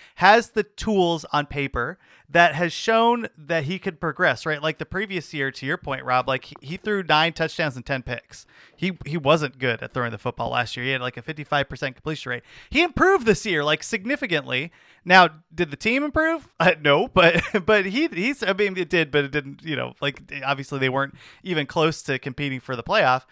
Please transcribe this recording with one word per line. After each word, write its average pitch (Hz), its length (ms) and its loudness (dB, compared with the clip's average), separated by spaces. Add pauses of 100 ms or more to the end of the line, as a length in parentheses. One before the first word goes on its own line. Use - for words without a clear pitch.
(160)
has 214 340 6
the 214 140 -2
tools 180 680 0
on 147 140 0
paper 139 540 -6 (300)
that 165 260 6
has 165 180 0
shown 233 540 2 (100)
that 156 280 -2
he 180 120 -4
could 180 240 -8
progress, 160 440 0
right? 151 160 -4
Like 156 180 -2
the 151 60 -6
previous 190 480 -8
year, 135 180 -4
to - 140 -12
your 151 120 -2
point, 131 260 -8
Rob, 127 240 0
like, 131 180 -2
he, - 160 -20
he 156 160 -10
threw 202 260 -4
nine 160 300 2
touchdowns 160 420 -4
and 123 100 -12
ten 135 160 -4
picks. - 440 -12 (300)
He, 180 300 -4
he 147 120 -6
wasn't 143 420 2
good 120 240 -2
at 113 100 -12
throwing 120 180 -2
the 113 60 -10
football 120 320 -6
last 120 260 -2
year. 123 100 -8
He 135 60 -2
had, 131 100 -4
like, 127 140 -6
a 120 60 -14
fifty-five 147 480 -4
percent 131 260 -8
completion 151 360 -8
rate. 120 120 -8 (280)
He 277 100 0
improved 349 440 0
this 214 200 2
year, 165 180 0
like, 151 200 0
significantly. 170 880 -4 (340)
Now, 180 240 8 (240)
did 165 160 -2
the 160 80 -12
team 254 260 0
improve? 311 460 -2 (100)
Uh, 165 220 4
no, 147 260 4
but, 170 340 6 (120)
<laughs> 190 120 0
but 208 200 4
he, 240 220 -2
he's, 233 340 -4
I 190 120 0
mean, 190 240 0
it 175 120 -4
did, 160 220 2
but 143 140 2
it 135 60 -8
didn't, 139 320 -6
you 156 120 -6
know, 123 260 -6
like, 139 200 -4 (220)
obviously 135 360 -4
they 131 100 2
weren't 135 260 -2 (280)
even 156 240 -2
close 160 360 0
to 135 160 -2
competing 135 400 -6
for 131 160 -8
the 117 80 -8
playoff. 143 480 2